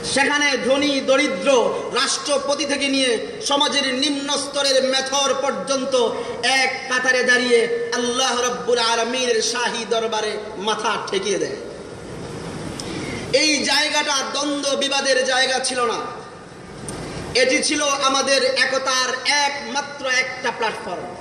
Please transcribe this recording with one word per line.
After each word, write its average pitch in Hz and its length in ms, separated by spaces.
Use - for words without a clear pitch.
সেখানে 277 600
ধনী 277 360
দরিদ্র, 254 720
রাষ্ট্রপতি 277 720
থেকে 277 240
নিয়ে 262 380
সমাজের 277 480
নিম্ন 277 420
স্তরের 277 460
মেথর 262 600
পর্যন্ত 254 680
এক 262 460
কাতারে 254 340
দাঁড়িয়ে 240 720
আল্লাহ 247 460
রাব্বুল 240 380
আলামিনের 233 640
শাহী 226 420
দরবারে 214 540
মাথা 214 400
ঠেকিয়ে 196 320
দেয়। 151 180
এই 285 320
জায়গাটা 294 580
দ্বন্দ্ব 277 440
বিবাদের 269 480
জায়গা 254 340
ছিল 254 260
না, 214 140
এটি 254 280
ছিল 302 200
আমাদের 269 600
একতার - 680
একমাত্র 277 800
একটা 254 440
প্ল্যাটফর্ম। 208 720